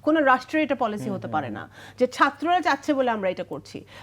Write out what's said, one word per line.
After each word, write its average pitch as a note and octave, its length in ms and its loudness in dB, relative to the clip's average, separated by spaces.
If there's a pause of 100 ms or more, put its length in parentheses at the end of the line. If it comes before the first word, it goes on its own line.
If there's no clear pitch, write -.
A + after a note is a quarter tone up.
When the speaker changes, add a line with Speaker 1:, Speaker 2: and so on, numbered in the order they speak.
Speaker 1:
কোনো D#4 200 4
রাষ্ট্রের C4+ 420 2
এটা C#4+ 120 0
পলিসি G#3 300 -4
Speaker 2:
হুম, G3+ 80 -4
Speaker 1:
হতে F3+ 140 -8
Speaker 2:
হুম, A#2+ 60 -8
Speaker 1:
পারে C#3+ 140 -2
Speaker 2:
হুম। G#2 60 -8
Speaker 1:
না F2+ 160 -12 (300)
যে B3 80 4
ছাত্ররা D#4+ 540 2
চাচ্ছে D4+ 320 0
বলে C4 180 2
আমরা G3+ 180 0
এটা F3+ 140 -6
করছি। - 420 -12 (180)